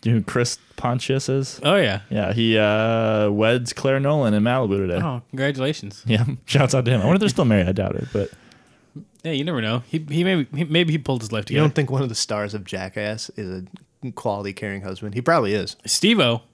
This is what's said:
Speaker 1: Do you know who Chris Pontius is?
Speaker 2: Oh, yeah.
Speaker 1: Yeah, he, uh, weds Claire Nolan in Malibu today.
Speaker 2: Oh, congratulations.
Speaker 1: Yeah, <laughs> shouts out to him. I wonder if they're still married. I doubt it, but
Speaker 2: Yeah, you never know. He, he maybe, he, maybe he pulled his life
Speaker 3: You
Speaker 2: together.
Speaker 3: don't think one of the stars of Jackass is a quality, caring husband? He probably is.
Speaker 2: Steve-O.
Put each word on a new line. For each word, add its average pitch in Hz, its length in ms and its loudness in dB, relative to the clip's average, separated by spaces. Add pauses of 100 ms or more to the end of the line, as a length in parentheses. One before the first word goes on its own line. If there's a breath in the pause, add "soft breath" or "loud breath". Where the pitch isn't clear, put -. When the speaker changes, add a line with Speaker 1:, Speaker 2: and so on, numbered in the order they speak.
Speaker 1:
Do - 100 -2
you 120 60 4
know 107 40 4
who 92 40 -4
Chris - 340 0 (180)
Pontius 127 520 -2
is? 135 340 -2
Speaker 2:
Oh, 170 140 4
yeah. 104 240 2 (100)
Speaker 1:
Yeah, 104 220 0
he, 113 260 4
uh, 110 720 2
weds 113 420 2
Claire 135 280 0
Nolan 139 340 2
in 104 80 2
Malibu 117 360 2
today. 92 220 0
Speaker 2:
Oh, 127 300 -4
congratulations. 135 760 -4
Speaker 1:
Yeah, 113 180 2 (100)
<laughs> - 100 -16
shouts 139 300 2
out 127 120 2
to 120 40 2
him. 120 100 2
I 92 40 0
wonder 165 120 4
if 196 40 4
they're 208 80 2
still - 160 0
married. 101 240 4
I 95 40 0
doubt 95 240 -2
it, - 160 -6
but 101 180 -2 (920 soft breath)
Speaker 2:
Yeah, 165 100 -6
you 139 120 -2
never 156 180 -2
know. 113 240 -2
He, 160 220 -4
he 160 160 0
maybe, 180 220 2 (100)
he, 160 80 0
maybe 160 280 2
he 160 60 0
pulled 127 240 -2
his 107 100 -10
life 107 100 -2
Speaker 3:
You - 40 -8
Speaker 2:
together. 143 180 2
Speaker 3:
don't 147 100 2
think 139 160 0
one 135 120 0
of 131 60 -2
the 113 80 -6
stars 104 380 -4
of 101 100 -8
Jackass 104 720 -8
is 92 280 -8 (400)
a 127 80 -8
quality, 101 400 -4
caring 98 300 -8
husband? 101 320 -10
He 123 60 -2
probably 170 340 2
is. 196 220 -4 (100)
Speaker 2:
Steve-O. 135 560 2 (100)